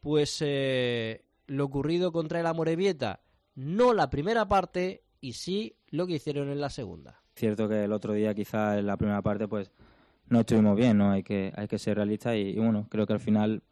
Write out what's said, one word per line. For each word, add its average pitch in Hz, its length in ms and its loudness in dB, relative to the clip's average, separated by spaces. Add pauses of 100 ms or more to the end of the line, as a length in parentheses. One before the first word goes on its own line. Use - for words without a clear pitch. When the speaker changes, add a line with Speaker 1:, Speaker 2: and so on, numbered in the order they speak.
Speaker 1:
pues, 147 400 0
eh, 127 840 -2 (220)
lo 143 180 -2
ocurrido 156 480 -2
contra 165 280 -2
el 170 60 -2
Amorebieta, 165 720 -2 (360)
no 196 380 2
la 156 160 2
primera 202 380 -2
parte 185 540 -2 (180)
y 127 120 -10
sí 202 440 -6 (140)
lo 170 160 -2
que 180 80 -4
hicieron 143 360 -4
en 143 100 -4
la 139 100 -4
segunda. 85 500 -12 (140)
Speaker 2:
Cierto 107 340 0
que 107 160 0
el 104 80 0
otro 107 200 -4
día 107 200 0
quizá 104 460 -2
en 101 80 -2
la 98 100 -2
primera 104 260 0
parte, 104 260 -2
pues, 101 240 -8 (560)
no 117 120 4
estuvimos 107 360 6
bien, 113 220 6
¿no? 101 120 6
Hay 95 140 2
que, 95 320 -2
hay 104 100 -6
que 104 120 -4
ser 104 180 0
realistas 104 400 -2
y, 98 140 -2
y, 95 80 -4
bueno, 110 300 2
creo 107 180 0
que 107 60 0
al 104 80 0
final 107 520 2